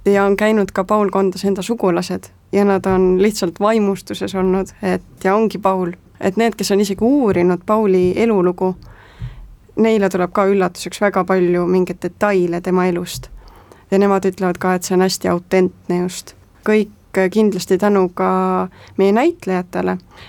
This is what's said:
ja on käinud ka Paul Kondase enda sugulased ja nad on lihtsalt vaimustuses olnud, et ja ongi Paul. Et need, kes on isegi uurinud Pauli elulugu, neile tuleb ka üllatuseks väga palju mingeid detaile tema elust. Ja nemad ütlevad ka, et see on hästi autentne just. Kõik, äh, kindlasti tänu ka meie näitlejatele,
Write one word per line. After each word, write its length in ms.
ja 200
on 120
käinud 360
ka 120
Paul 260
Kondase 380
enda 140
sugulased 640
ja 120
nad 220
on 360
lihtsalt 380
vaimustuses 760
olnud, 320
et 420
ja 100
ongi 240
Paul. 340
Et 160
need, 200
kes 140
on 100
isegi 240
uurinud 600
Pauli 500
elulugu, 580
neile 340
tuleb 220
ka 140
üllatuseks 540
väga 240
palju 420
mingeid 360
detaile 580
tema 260
elust. 440
Ja 80
nemad 300
ütlevad 320
ka, 140
et 120
see 100
on 80
hästi 240
autentne 720
just. 320
Kõik, 260
äh, 120
kindlasti 480
tänu 360
ka 540
meie 160
näitlejatele, 840